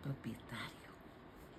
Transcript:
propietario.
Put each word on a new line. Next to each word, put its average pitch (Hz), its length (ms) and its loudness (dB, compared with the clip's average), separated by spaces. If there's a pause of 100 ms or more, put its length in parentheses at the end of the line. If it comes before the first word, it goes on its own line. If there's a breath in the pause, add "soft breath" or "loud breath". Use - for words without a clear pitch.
propietario. - 880 2 (680)